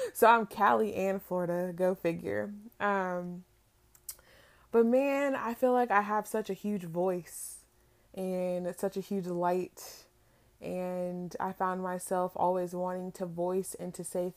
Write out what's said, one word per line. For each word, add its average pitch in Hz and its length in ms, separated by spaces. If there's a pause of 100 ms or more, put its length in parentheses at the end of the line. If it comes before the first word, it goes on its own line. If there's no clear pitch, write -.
(160)
So - 100
I'm 226 220
Cali 220 480
and 190 260
Florida, 180 520
go 185 200
figure. 180 580 (280)
Um, 180 640 (1300)
but 233 140
man, 277 500
I 226 180
feel 254 180
like 247 180
I 202 120
have 208 260
such 220 220
a 196 40
huge 208 300
voice 175 760 (540)
and 180 600
such 196 220
a 190 40
huge 196 240
light, 180 800 (580)
and 180 800
I 185 140
found 185 280
myself 185 540
always 180 400
wanting 180 380
to 185 120
voice 180 540
and 180 140
to 175 100
say 180 340